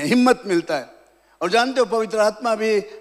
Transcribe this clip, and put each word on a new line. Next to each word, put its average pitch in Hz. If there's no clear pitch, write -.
हिम्मत 247
मिलता 170
है। 131
और 175
जानते 247
हो, 240
पवित्र 220
आत्मा 214
भी 214